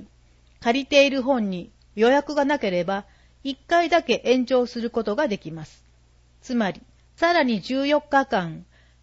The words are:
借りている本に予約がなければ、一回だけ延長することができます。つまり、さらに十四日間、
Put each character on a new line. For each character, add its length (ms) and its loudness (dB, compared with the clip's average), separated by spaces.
借 220 0
り 40 -6
て 220 6
い 20 0
る 120 -2
本 280 0
に 220 -8
予 140 4
約 260 2
が 80 2
な 160 0
け 120 -2
れ 120 0
ば、 220 -6
一 120 -8
回 200 2
だ 160 2
け 220 -2
延 200 2
長 200 2
す 160 -10
る 80 -4
こ 160 -4
と 100 -4
が 140 0
で 80 -4
き 140 -12
ま 120 -14
す。 200 -20
つ 140 -8
ま 160 0
り、 100 -12
さ 160 2
ら 120 4
に 180 0
十 260 -4
四 140 2
日 240 0
間、 400 -6